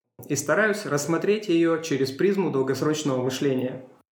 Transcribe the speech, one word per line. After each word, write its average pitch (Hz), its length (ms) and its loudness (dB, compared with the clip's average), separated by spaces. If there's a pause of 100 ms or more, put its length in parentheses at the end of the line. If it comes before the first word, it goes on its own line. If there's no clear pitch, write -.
(300)
и 147 80 0
стараюсь 202 480 2
рассмотреть 165 640 0
её 165 300 4
через 135 320 -2
призму 190 380 2
долгосрочного 135 720 0
мышления. 127 600 -2 (280)